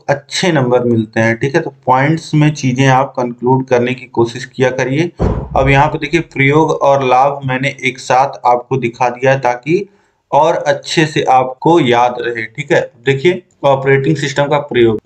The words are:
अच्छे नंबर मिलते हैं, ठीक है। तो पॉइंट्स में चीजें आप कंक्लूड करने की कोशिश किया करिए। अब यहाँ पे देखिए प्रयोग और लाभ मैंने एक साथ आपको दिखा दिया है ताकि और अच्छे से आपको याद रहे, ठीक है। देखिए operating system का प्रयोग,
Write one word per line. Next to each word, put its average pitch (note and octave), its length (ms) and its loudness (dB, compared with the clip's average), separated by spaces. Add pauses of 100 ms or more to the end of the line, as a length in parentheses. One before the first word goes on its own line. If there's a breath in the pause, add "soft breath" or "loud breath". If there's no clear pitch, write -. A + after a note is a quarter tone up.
अच्छे D3+ 440 -2
नंबर B2 320 0
मिलते A2+ 360 -2
हैं, A2+ 160 0
ठीक C3+ 180 -4
है। E3 60 0
तो D3+ 100 -6 (160)
पॉइंट्स D#3 480 0
में D3+ 180 4
चीजें C3+ 360 0
आप C3+ 240 2
कंक्लूड B2+ 540 -2
करने B2+ 280 0
की A#2+ 140 -14
कोशिश A#2 380 -2
किया B2+ 260 -2
करिए। C3+ 380 -2 (100)
अब - 480 -2
यहाँ C#3 200 4
पे D3+ 100 -6
देखिए D#3 220 -2 (100)
प्रयोग D3 420 2
और C#3 340 2
लाभ C#3 380 2
मैंने C3 400 -4
एक B2+ 160 -4
साथ C3+ 460 0
आपको B2 320 0
दिखा A#2+ 320 -2
दिया C3 220 0
है C3+ 80 -2
ताकि C#3+ 460 -2 (440 soft breath)
और D3+ 280 2
अच्छे - 480 -2
से - 180 -2
आपको B2+ 560 2
याद A#2+ 380 2
रहे, A#2 260 -6
ठीक D3 280 -10
है। C3+ 80 2 (240)
देखिए C#3 380 0 (220)
operating C#3 520 2
system C#3+ 300 -2
का D3 140 0
प्रयोग, A#2 460 0